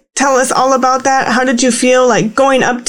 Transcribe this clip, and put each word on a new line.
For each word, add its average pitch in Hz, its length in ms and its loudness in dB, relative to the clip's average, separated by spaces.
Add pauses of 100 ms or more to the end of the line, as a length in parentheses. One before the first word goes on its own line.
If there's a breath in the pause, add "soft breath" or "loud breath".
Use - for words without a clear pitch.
(160)
tell 277 200 0
us 254 160 0
all 262 220 0
about 262 320 0
that? 269 240 0
How 247 140 -2
did 254 200 -2
you 254 80 2
feel, 254 360 2
like, 214 280 0
going 269 280 2
up 247 260 -4